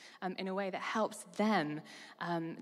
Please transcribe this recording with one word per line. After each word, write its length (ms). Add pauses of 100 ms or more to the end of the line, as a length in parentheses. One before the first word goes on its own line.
(220)
um, 160
in 100
a 60
way 160
that 120
helps 440 (100)
them, 460 (400)
um, 400